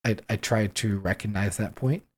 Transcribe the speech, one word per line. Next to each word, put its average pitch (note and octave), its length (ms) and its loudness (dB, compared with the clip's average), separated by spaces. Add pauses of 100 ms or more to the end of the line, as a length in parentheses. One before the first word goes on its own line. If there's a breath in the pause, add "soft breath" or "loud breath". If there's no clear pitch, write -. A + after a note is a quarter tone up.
I, A2 120 2 (120)
I A2+ 60 2
try G#2+ 320 2
to G2+ 320 0
recognize G2 580 -2
that G#2+ 180 -4
point. C#3 280 0 (140)